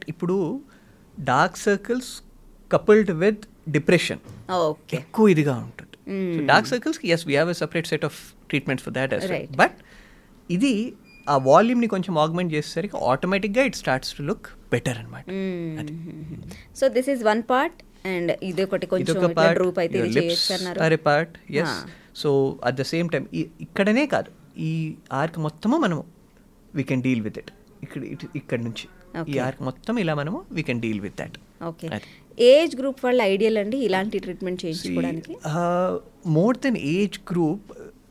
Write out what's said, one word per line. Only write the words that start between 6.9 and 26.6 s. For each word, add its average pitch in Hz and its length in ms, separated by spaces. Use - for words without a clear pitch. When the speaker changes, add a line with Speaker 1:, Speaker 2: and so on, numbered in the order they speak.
Speaker 1:
yes, 165 100
we 165 100
have 151 160
a 170 160
separate 160 260
set 156 140
of 151 80
treatments 139 320
for - 100
that 131 160
as - 80
well. 190 120
Speaker 2:
రైట్. 147 200
Speaker 1:
But 139 200
ఇది 226 440
ఆ 143 80
వాల్యూమ్ని 208 500
కొంచెం 190 320
ఆగ్మెంట్ 160 340
చేసేసరికి 165 440
automatically 196 720
it - 60
starts - 420
to 143 100
look 190 160
better 120 240
అన్నమాట. 117 320
Speaker 2:
మ్మ్. 180 480
Speaker 1:
అది. 151 140
Speaker 2:
So, 269 80
this 254 280
is 233 100
one 214 160
part. 269 300
And 175 720
ఇది 190 200
ఒకటి 185 240
కొంచెం 180 300
Speaker 1:
ఇదొక 180 140
Speaker 2:
ఇట్లా 165 140
Speaker 1:
part, 170 140
Speaker 2:
డ్రూప్ 185 200
అయితే 175 200
Speaker 1:
your - 120
Speaker 2:
ఇది - 80
Speaker 1:
lips 170 100
Speaker 2:
చేయొచ్చు 175 260
అన్నారు. 180 260
Speaker 1:
are 160 140
a 156 60
part, 151 560
yes. 160 100
Speaker 2:
ఆ. 90 200
Speaker 1:
So, 139 300
at 131 80
the 131 180
same 165 200
time, 139 200
ఈ, 160 140
ఇక్కడనే 214 460
కాదు, 135 240
ఈ 160 360
ఆర్క్ 156 260
మొత్తము 156 380
మనము 190 280